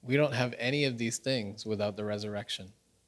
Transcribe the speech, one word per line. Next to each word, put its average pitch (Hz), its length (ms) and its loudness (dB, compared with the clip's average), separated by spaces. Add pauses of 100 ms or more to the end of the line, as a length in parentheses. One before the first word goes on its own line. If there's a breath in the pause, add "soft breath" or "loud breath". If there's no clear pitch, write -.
We 127 140 2
don't 147 160 4
have 123 240 2
any 139 280 2
of 127 120 0
these 113 200 0
things 107 480 -2
without 104 300 0
the 107 100 -4
resurrection. 104 640 -6 (360)